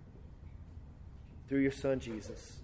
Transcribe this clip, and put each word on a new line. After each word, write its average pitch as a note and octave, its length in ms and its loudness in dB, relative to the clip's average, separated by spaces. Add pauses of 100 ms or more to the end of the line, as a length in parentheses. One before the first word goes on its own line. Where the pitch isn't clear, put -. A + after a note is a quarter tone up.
(1500)
through C#3 120 8
your C3+ 120 8
Son, C3+ 280 4
Jesus, - 640 -6